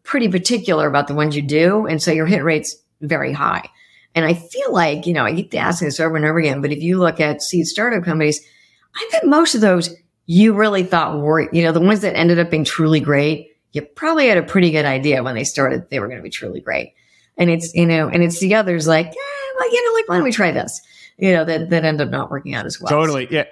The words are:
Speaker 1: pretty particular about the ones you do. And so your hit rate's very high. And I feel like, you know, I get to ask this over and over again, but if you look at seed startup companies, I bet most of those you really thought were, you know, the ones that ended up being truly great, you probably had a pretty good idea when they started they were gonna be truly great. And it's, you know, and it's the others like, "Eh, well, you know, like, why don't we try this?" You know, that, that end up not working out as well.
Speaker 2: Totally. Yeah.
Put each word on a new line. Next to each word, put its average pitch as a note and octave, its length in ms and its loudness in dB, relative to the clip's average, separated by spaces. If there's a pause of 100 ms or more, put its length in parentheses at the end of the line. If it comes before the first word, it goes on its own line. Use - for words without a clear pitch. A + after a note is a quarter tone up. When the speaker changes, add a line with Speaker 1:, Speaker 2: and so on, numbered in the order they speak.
Speaker 1:
pretty A#3+ 260 -2
particular F3+ 580 0
about C#3+ 220 0
the C#3+ 60 -6
ones D3+ 220 0
you D3 60 -2
do. E3 440 2
And D#3+ 160 -2
so F3+ 100 0
your D#3 140 0
hit D#3+ 180 2
rate's D#3 300 -2 (260)
very C#3+ 320 -4
high. - 360 -4 (460)
And E3 100 2
I E3 100 2
feel B4+ 380 -4
like, E3+ 340 0
you F3 60 0
know, D3 120 0
I A2 80 0
get - 180 -6
to - 80 -8
ask E3+ 240 -2
this D3 180 -4
over D#3+ 160 0
and D3+ 80 0
over D#3 140 2
again, C#3+ 240 0
but C#3+ 100 -2
if D3+ 100 -6
you F3 160 0
look E3+ 220 2
at D3+ 220 -2
seed E3+ 240 0
startup G#3+ 380 -2
companies, D#3 360 0 (540)
I A4+ 180 -10
bet D#5+ 140 0
most D4+ 280 4
of A#3 60 -2
those F3+ 340 2 (320)
you G#3 280 6
really G3+ 300 2
thought E3 360 0
were, D3+ 320 2
you E3+ 100 2
know, E3 100 2
the E3 80 2
ones G3 200 4
that F#3 160 -2
ended E3+ 220 4
up E3+ 120 0
being D#3 140 0
truly D#3 360 2
great, D3 500 0 (220)
you D3 100 -6
probably D#4 460 -2
had G3 100 4
a E3 40 2
pretty F3+ 280 2
good D#3 140 0
idea C3+ 380 0
when B2 120 -6
they A2+ 100 -4
started C3+ 460 -2
they C#3 100 -4
were G#2 80 -6
gonna A#2+ 140 -12
be D#2 80 -14
truly F2+ 300 -10
great. - 320 -6 (440)
And F3 140 2
it's, E3 240 -4
you E3+ 120 4
know, D#3+ 220 2
and F3 140 2
it's E3+ 180 0
the F#3+ 140 2
others F3+ 320 0
like, E3 200 2
"Eh, D#3+ 60 -18 (460)
well, B4+ 140 -2
you A#4+ 180 2
know, A4+ 80 0
like, A4 100 -2
why F4+ 80 0
don't F4 80 2
we B3+ 80 0
try G#3 200 0
this?" - 280 -6 (360)
You F#3+ 160 2
know, E3 120 2
that, E3 260 -4
that E3+ 140 2
end D3+ 160 0
up C#3 100 -2
not C3 180 -6
working C#3 280 -10
out A2 100 -6
as - 140 -12
well. E3+ 100 -6
Speaker 2:
Totally. D3 400 0
Yeah. D3+ 220 -2